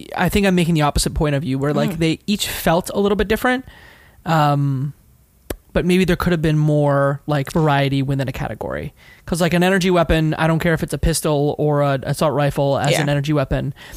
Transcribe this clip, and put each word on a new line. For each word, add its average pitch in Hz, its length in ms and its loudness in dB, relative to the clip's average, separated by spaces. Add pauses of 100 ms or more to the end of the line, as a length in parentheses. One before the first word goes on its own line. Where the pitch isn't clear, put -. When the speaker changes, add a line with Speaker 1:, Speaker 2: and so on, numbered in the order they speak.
(180)
Speaker 1:
I 180 120 0
think 202 180 2
I'm 180 80 2
making 175 180 2
the 156 100 2
opposite 143 300 0
point 147 220 0
of 135 80 -2
you, 131 160 -4
where, 143 140 -2
like, 147 180 0
Speaker 2:
Mm. 165 80 -6
Speaker 1:
they 160 260 0
each 202 220 -2
felt - 480 -2
a 208 40 0
little 202 160 2
bit 196 120 0
different. 247 380 -2 (600)
Um, 143 680 0 (800)
but 156 140 0
maybe 185 180 4
there 175 120 2
could 175 160 -2
have 165 100 0
been 156 160 2
more, 143 680 2
like, 147 240 -2
variety 139 500 2
within 135 260 -2
a 131 40 -4
category. 76 600 -8 (340)
'Cause, 170 160 -4
like, 170 120 2
an 175 100 2
energy 185 280 2
weapon, 160 440 2
I 160 120 0
don't 160 120 2
care 170 140 2
if 151 80 -2
it's 156 120 -6
a 147 40 -4
pistol 147 640 0
or 147 240 2
an 139 220 0
assault 143 280 0
rifle 139 460 0
as 135 120 0
Speaker 2:
Yeah. - 100 2
Speaker 1:
an 143 80 0
energy 143 240 0
weapon, 135 420 -2 (220)